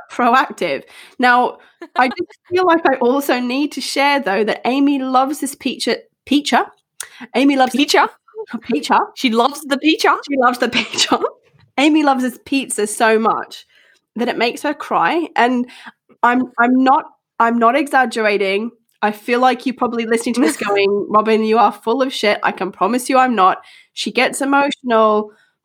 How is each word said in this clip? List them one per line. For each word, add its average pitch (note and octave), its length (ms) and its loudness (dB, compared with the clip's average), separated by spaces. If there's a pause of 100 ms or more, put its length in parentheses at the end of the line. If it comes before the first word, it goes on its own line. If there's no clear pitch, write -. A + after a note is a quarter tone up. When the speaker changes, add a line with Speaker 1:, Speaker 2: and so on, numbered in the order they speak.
(100)
Speaker 1:
pro-, A#3+ 220 -2
proactive. F#3+ 520 -2 (340)
Now, B3 400 2 (380)
I C4 120 2
just F4 300 -8
Speaker 2:
<laughs> - 120 -20
Speaker 1:
feel F4+ 160 2
like E4 220 4
I C4+ 80 2
also B3+ 440 0
need C4 320 -2
to - 80 -10
share, C#4 400 0
though, G3 240 -2
that G#3 200 -4
Amy C#4 360 2
loves C4 400 0
this C4 140 -6
pizza, - 440 -4 (260)
pizza? A#3 460 0 (640)
Amy C#4 220 2
loves B3+ 180 2
Speaker 2:
Pizza? D4 340 2 (540)
Speaker 1:
Pizza. A#3 360 -2 (180)
Speaker 2:
She C4 140 -2
loves A#3 320 0
the C#4 160 -2
pizza? D#4 380 2 (120)
Speaker 1:
She C#4 100 -4
loves B3 200 2
the B3 100 0
<laughs> A#3+ 100 -4
pizza. - 420 -2 (580)
Amy D4+ 240 4
loves C4+ 200 2
this B3+ 220 -6
pizza A#3 420 -4
so A3 320 2
much F#3+ 480 -4 (480)
that A#3 140 -4
it - 100 -4
makes A#3+ 240 -4
her D4+ 100 -4
cry. C#4 640 -2
And B3 300 0 (560)
I'm, B3 220 2 (140)
I'm B3 240 4
not, C4+ 220 2 (340)
I'm A#3 200 2
not A#3 180 4
exaggerating. A3+ 920 0 (320)
I G#3+ 100 0
feel A#3+ 280 -2
like B3+ 260 2
you're B3+ 80 -4
probably A#3 320 -4
listening A3+ 300 0
to A#3+ 40 0
this D4+ 160 2
Speaker 2:
<laughs> A3 120 -6
Speaker 1:
going, G3+ 420 0
"Robin, G#3+ 340 2
you A3 140 2
are G#3 120 4
full A3+ 300 -4
of C4+ 120 -2
shit." G#3 300 0
I - 100 0
can F#3+ 200 -8
promise A#3+ 380 -2
you C4+ 80 4
I'm B3+ 160 2
not. F#3 240 4 (340)
She - 180 -8
gets B3+ 300 -2
emotional B3 920 0 (320)